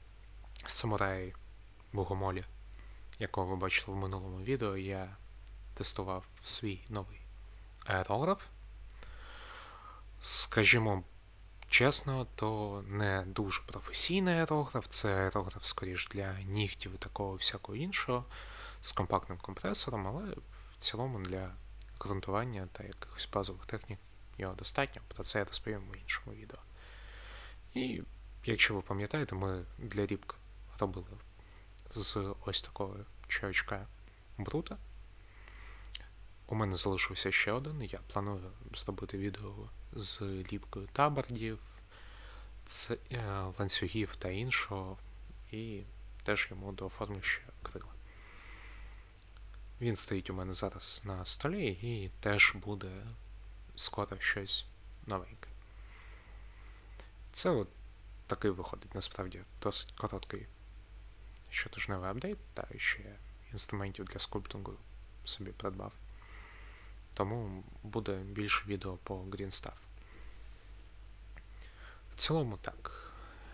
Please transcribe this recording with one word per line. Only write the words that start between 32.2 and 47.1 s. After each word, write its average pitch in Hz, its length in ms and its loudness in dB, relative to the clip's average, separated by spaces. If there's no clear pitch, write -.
ось - 160 2
такого 98 340 -2
чувачка 98 600 2
брута. - 400 0
У 107 80 0
мене 104 200 6
залишився 95 560 4
ще - 200 6
один, 143 300 0
я 98 260 -4
планую 98 440 0
зробити 98 440 -2
відео 101 520 -2
з - 280 4
ліпкою 98 720 -4
табардів, 120 640 2
ц-, - 320 6
е, 101 320 0
ланцюгів 98 560 2
та 95 140 -2
іншого, 95 680 0
і 110 300 -4
теж - 280 4
йому 98 200 -6
дооформлю 98 500 -4